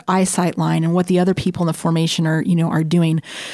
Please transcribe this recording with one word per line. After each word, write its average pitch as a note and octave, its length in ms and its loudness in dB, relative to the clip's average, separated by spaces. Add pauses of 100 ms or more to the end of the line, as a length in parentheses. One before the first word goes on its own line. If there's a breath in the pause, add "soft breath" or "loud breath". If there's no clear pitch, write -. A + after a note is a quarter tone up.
eyesight F#3 520 0
line E3 240 0
and E3 100 0
what F3+ 140 0
the F#3 120 2
other F3+ 140 2
people F#3 300 -2
in E3+ 40 0
the D#3+ 60 -2
formation E3 540 0
are, D#3+ 160 0
you F#3 120 2
know, E3 140 2
are D#3+ 140 0
doing. D#3+ 360 2 (340 loud breath)